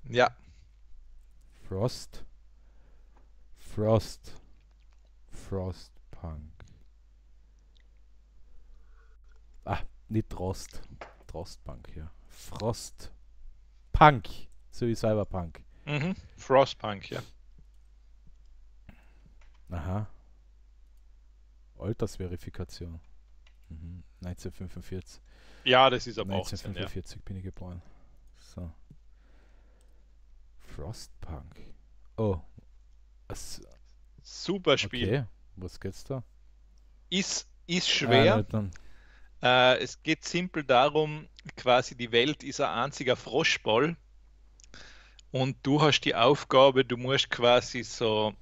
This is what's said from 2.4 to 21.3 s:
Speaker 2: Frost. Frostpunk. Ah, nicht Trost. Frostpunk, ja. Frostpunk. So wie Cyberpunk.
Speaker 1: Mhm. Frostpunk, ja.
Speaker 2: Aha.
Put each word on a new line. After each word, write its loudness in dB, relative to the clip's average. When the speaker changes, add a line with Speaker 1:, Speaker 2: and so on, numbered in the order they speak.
Speaker 2:
Frost. 0
Frostpunk. -10
Ah, -4
nicht -2
Trost. -8
Frostpunk, -12
ja. -12
Frostpunk. -8
So -4
wie 0
Cyberpunk. -2
Speaker 1:
Mhm. -4
Frostpunk, 2
ja. -6
Speaker 2:
Aha. -4